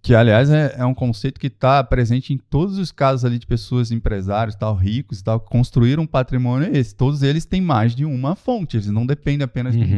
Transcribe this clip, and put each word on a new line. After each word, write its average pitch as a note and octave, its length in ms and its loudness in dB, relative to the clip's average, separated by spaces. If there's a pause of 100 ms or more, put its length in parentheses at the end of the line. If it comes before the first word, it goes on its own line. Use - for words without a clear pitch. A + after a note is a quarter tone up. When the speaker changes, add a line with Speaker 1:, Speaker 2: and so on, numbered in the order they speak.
Speaker 1:
Que, B2 140 4
aliás, A#2 340 6
é, D3+ 280 2
é D3+ 80 -2
um C#3+ 80 0
conceito C3 440 -4
que C#3 120 -6
tá C3+ 340 2
presente B2 500 0
em C3+ 40 -2
todos F#3+ 400 -2
os F#3 160 -6
casos C3+ 320 0
ali A#2+ 120 0
de A#2+ 80 -10
pessoas, A#2+ 460 -2
empresários, G#2 640 -2
tal, G#2+ 180 -4
ricos G2+ 460 -2
e F#2+ 60 -20
tal, A2+ 160 0
que - 80 -20
construíram B2+ 540 2
um D#3 40 -4
patrimônio B2+ 640 -2
esse. A2+ 220 -2
Todos C#3 280 0
eles D3+ 220 0
têm F#3 140 -4
mais A#2+ 340 0
de C#3 120 -4
uma C#3 320 -4
fonte. G#3+ 400 -6
Eles G#2 100 -4
não A2 180 -2
dependem C#3+ 380 -4
apenas B2+ 320 -4
Speaker 2:
Uhum. A#2 60 0 (160)